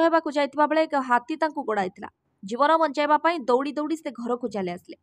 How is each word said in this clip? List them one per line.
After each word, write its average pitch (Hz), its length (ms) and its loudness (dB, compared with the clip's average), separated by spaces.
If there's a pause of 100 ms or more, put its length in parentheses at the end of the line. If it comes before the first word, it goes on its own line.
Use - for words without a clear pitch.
ହେବାକୁ 330 280 2
ଯାଇଥିବା 285 360 0
ବେଳେ 311 160 2
ଏକ 311 120 -2 (120)
ହାତୀ 247 300 0
ତାଙ୍କୁ 311 280 -2
ଗୋଡ଼ାଇଥିଲା। 202 440 -4 (340)
ଜୀବନ 240 340 2
ବଞ୍ଚାଇବା 302 420 2
ପାଇଁ 330 180 0 (100)
ଦୌଡ଼ି 262 260 2
ଦୌଡ଼ି 302 240 -4
ସେ 302 140 -10
ଘରକୁ 240 380 -6
ଚାଲି 196 220 -4
ଆସିଲେ। - 320 -14